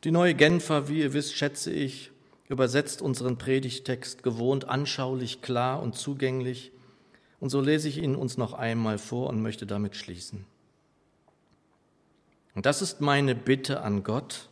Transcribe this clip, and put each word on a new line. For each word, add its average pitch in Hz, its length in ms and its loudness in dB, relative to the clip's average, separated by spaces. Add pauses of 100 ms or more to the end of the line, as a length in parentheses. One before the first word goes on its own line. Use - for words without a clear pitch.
Die 156 60 2
Neue 170 220 6
Genfer, 151 540 4
wie 151 120 -2
ihr 139 140 0
wisst, 143 220 -2
schätze - 360 -2
ich, 139 400 -4 (360)
übersetzt 135 540 0
unseren 123 360 -2
Predigtext 131 840 -2
gewohnt 127 460 0
anschaulich, 131 720 -2
klar 127 400 0
und 117 140 -4
zugänglich. 131 760 -4 (720)
Und 135 80 -2
so 139 100 2
lese 151 300 2
ich 139 80 -6
ihn 151 180 0
uns 127 220 -4
noch 117 160 -2
einmal 113 440 0
vor 123 320 -4
und 110 120 0
möchte 110 240 -4
damit 104 320 -4
schließen. 92 480 -12 (2000)
„Und 98 100 -2
das 143 160 4
ist 185 200 -4
meine 139 340 4
Bitte 131 460 2
an 101 220 0
Gott - 480 -4